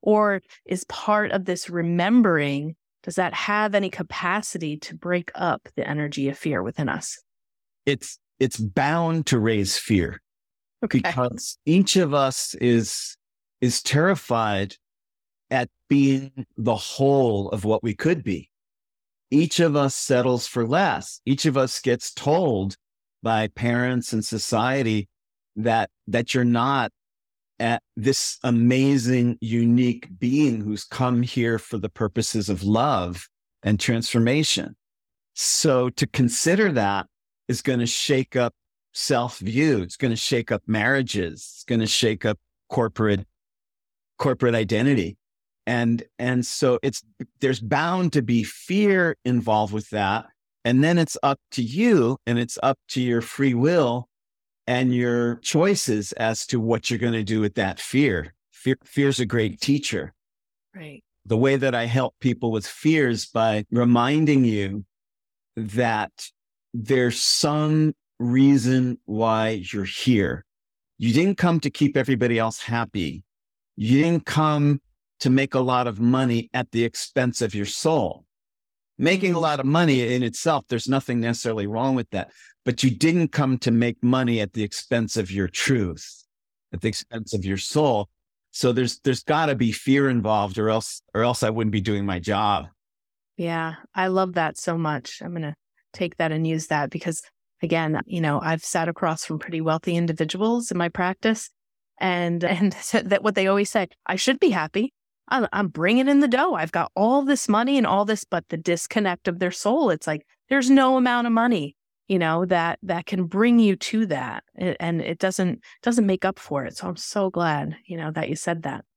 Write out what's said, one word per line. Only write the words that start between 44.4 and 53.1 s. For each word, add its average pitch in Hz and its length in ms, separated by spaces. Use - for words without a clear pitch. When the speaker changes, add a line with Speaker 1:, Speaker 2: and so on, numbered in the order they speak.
Speaker 2:
identity. 110 600
And, 117 380
and 123 280
so 123 360
it's, 127 220
there's 131 180
bound 160 540
to 147 80
be 117 220
fear 185 840
involved 110 480
with 107 160
that. 104 380
And 127 180
then 170 160
it's 160 260
up 139 160
to 131 120
you 135 640
and 120 140
it's 120 240
up 135 160
to 127 120
your 120 200